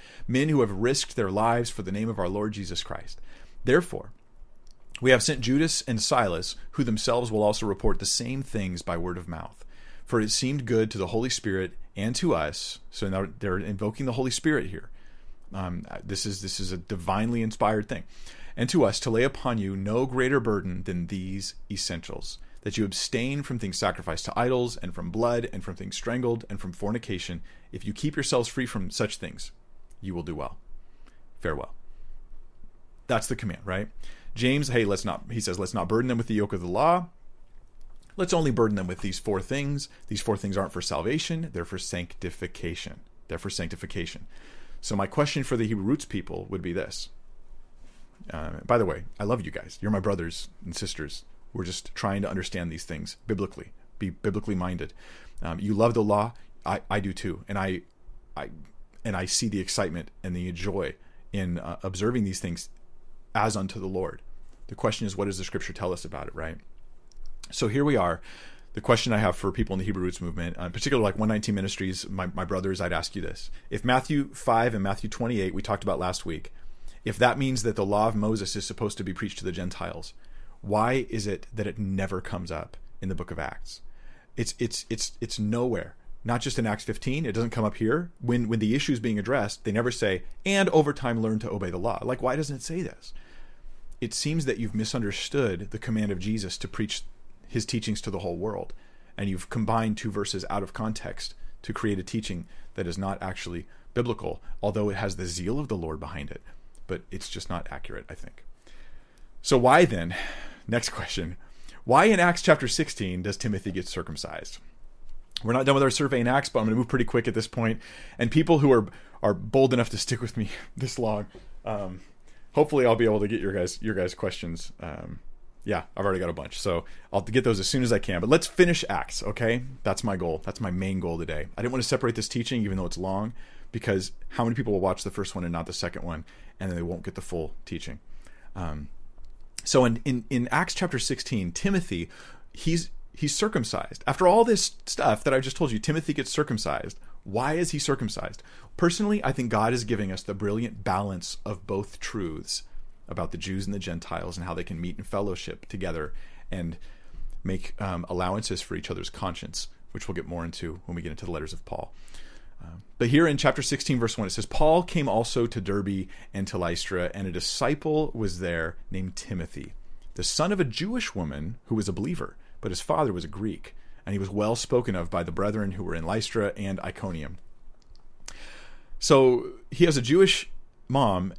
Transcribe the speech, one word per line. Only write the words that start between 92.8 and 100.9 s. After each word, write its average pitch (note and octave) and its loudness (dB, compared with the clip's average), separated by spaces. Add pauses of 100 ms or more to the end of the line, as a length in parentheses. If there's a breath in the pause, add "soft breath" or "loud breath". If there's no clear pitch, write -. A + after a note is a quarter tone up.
this? - -10 (840 soft breath)
It A#2 -4
seems D3+ 0
that A#2 0
you've G#2 0
misunderstood G#2+ 0
the A2 -6
command A2 2
of F2+ 0
Jesus G#2 -2
to G2 -4
preach - -2 (440)
his A#2 -2
teachings G#2+ -2
to G#2+ -6
the F#2 -2
whole F2 -2
world. G2 -4 (440 soft breath)
And G2+ 0
you've F#2 -2
combined A2+ 2
two A2 -4
verses G2+ -2
out G2+ 0
of F#2+ -6
context - -4 (300 soft breath)